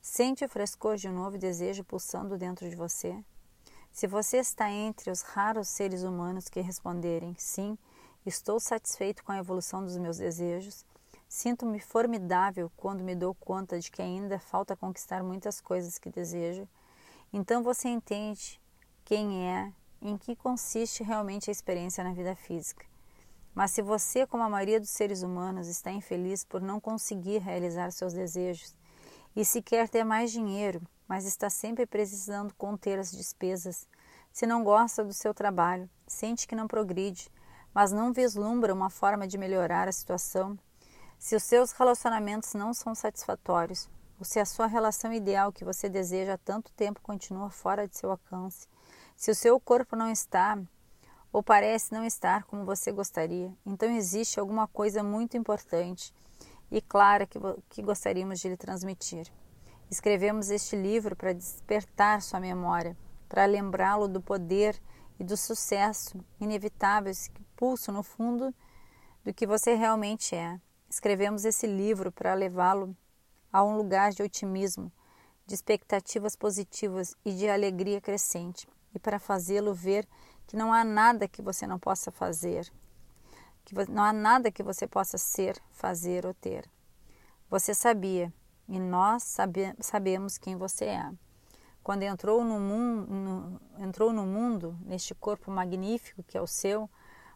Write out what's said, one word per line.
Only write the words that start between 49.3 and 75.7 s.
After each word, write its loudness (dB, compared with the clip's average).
o 4
seu 8
corpo 4
não 0
está, 2
ou 4
parece 6
não -2
estar 2
como -8
você -2
gostaria, -2
então 0
existe 0
alguma 0
coisa 0
muito 0
importante -2
e 0
clara 8
que -12
vo-, -4
que -12
gostaríamos -2
de -4
lhe -4
transmitir. -8
Escrevemos 2
este -2
livro 0
para -2
despertar 2
sua -4
memória, -2
para 6
lembrá-lo 4
do -2
poder 2
e -6
do -2
sucesso 0
inevitáveis 0
que -16
pulsam 0
no -4
fundo -2
do -6
que 0
você 4
realmente 2
é. -6
Escrevemos 0
esse 2
livro 0
para 0
levá-lo 2
a 8
um 4
lugar 4
de -2
otimismo, -2
de -8
expectativas 0